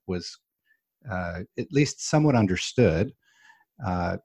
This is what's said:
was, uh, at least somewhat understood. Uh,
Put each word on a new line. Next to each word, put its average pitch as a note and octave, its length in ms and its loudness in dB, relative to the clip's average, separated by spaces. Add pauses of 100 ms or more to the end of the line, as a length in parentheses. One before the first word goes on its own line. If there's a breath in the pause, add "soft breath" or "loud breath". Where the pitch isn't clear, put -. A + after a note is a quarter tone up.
was, F2+ 320 -8 (720)
uh, F2 300 -6 (180)
at - 140 -8
least - 340 0
somewhat D3+ 280 2
understood. F#2+ 760 2 (720 soft breath)
Uh, F2+ 420 -4